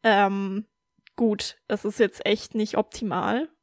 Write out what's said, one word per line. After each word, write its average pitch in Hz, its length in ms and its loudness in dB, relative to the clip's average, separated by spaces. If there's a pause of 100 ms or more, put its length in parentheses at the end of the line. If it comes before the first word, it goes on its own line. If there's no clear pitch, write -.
Ähm, 196 600 2 (500)
gut, 220 420 0 (100)
es - 180 -4
ist 208 140 -4
jetzt 208 260 2
echt - 300 -2
nicht 214 220 -2
optimal 214 720 -2 (140)